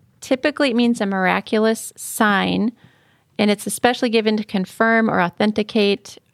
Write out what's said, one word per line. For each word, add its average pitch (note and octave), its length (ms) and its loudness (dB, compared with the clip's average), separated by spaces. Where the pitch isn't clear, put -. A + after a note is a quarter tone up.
typically, C#4+ 500 0
it G#3+ 60 -2
means A#3+ 240 2
a G#3 40 0
miraculous G3 920 0
sign, G3 760 0
and G#3 140 2
it's G3+ 160 -4
especially B3 420 0
given A3 280 0
to G#3+ 80 -4
confirm A3+ 640 0
or F#3 120 0
authenticate. G#3 960 0